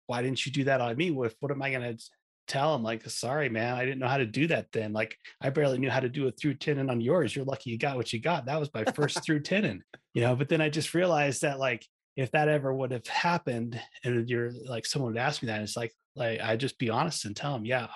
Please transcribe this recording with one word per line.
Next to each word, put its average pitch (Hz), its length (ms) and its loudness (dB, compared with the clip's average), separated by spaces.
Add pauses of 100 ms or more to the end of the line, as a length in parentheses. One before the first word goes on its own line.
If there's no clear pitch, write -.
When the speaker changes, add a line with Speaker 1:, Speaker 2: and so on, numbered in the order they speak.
Speaker 1:
"Why 123 160 -2
didn't 131 240 -2
you 135 60 -6
do 139 120 0
that 135 180 4
on 120 140 -2
me?" 175 160 0
What, 127 280 -2
what 143 120 -2
am 139 100 -6
I 135 100 -2
gonna 120 240 -4 (520)
tell 139 260 2
him? 120 80 0
Like, 113 280 -4
"Sorry, 135 380 -2
man, 117 280 -2
I 123 80 -2
didn't 131 160 -4
know 127 80 2
how 139 100 4
to 131 80 2
do 123 220 2
that 127 240 -2
then. 107 200 -2
Like, 110 240 0 (240)
I 131 100 0
barely 139 280 2
knew 131 120 2
how 127 100 2
to 127 100 2
do 139 180 0
a 117 40 0
through 143 220 0
tenon 139 360 0
on 120 100 0
yours. 131 360 2
You're 139 80 -4
lucky 131 260 -6
you 113 80 -2
got 139 180 -2
what 120 160 -2
you 113 80 -2
got. 151 260 0
That 147 140 0
was 143 140 -2
my 110 120 -2
first 151 380 0
Speaker 2:
<laughs> - 0 -
Speaker 1:
through 151 180 4
tenon," 175 420 0 (300)
you 120 80 4
know? 123 140 4
But 135 140 0
then 165 100 4
I 156 100 4
just 151 240 -2
realized 156 480 2
that, 139 180 0
like, 127 260 0 (300)
if 131 160 -2
that 151 160 6
ever 135 260 2
would 131 180 -2
have 120 140 -6
happened 120 760 0 (240)
and 120 240 0
you're 120 240 0 (140)
like, 117 200 -6
someone 123 280 0
would 113 60 -2
ask 147 220 -2
me 127 60 -2
that, 107 140 -2
it's 101 140 -6
like, 117 180 -6 (220)
like, 117 240 -2
I 113 160 0
just 127 220 -4
be 117 120 0
honest 143 340 0
and - 120 -8
tell 143 200 -4
'em, 107 100 -6
"Yeah, 123 300 0